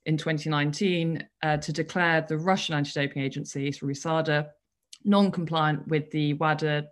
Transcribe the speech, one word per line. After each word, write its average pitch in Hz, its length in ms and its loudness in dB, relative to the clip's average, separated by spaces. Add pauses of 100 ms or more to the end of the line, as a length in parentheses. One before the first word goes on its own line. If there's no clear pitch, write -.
in 156 120 2
twenty 156 320 -4
nineteen, 165 800 0 (160)
uh, 151 140 2
to 151 160 -6
declare 165 480 2
the 156 160 -2
Russian 180 380 0
Anti-Doping 143 460 -2
Agency, 139 520 -4
so 143 120 -10
rusada, 151 640 0 (520)
non-compliant 165 840 2
with 151 220 0
the 151 240 0
wada 151 560 0